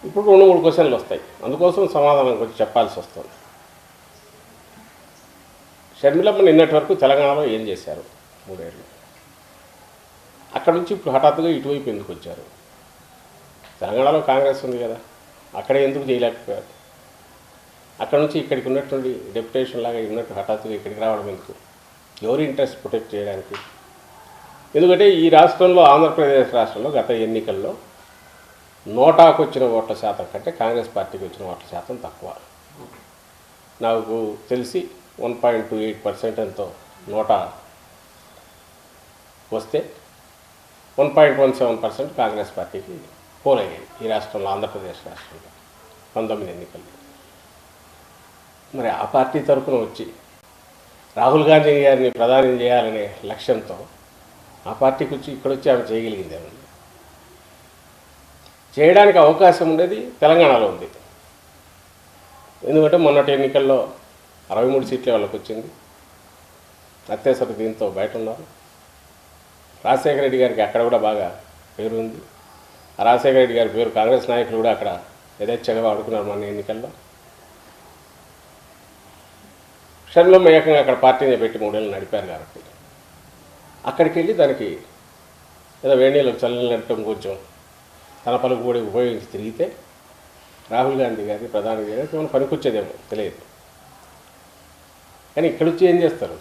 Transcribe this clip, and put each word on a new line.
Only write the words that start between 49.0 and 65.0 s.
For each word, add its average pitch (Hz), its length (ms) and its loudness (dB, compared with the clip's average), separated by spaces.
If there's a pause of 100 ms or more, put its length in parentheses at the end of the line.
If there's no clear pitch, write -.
పార్టీ 135 340 -2
తరఫున 139 340 0
వచ్చి 113 380 -6 (1080)
రాహుల్ 143 300 2
గాంధీ 151 360 6
గారిని 131 260 4
ప్రధాని 123 520 2
చేయాలనే 113 540 -2 (100)
లక్ష్యంతో 104 640 -6 (800)
ఆ - 60 -12
పార్టీకి 135 400 -2
వచ్చి 139 200 -12
ఇక్కడొచ్చి 135 380 -2
ఆమె 120 100 2
చేయగలిగింది 107 540 -8
ఏమన్నా? 85 140 -18 (2250)
చేయడానికి 185 380 8
అవకాశం 165 520 6
ఉండేది 180 420 -2 (100)
తెలంగాణలో 147 460 4
ఉంది. 90 220 -8 (1700)
ఎందుకంటే 156 340 2
మొన్నటి 143 340 4
ఎన్నికల్లో 135 600 0 (580)
అరవై 113 160 0
మూడు 131 180 0
సీట్లే 123 280 -4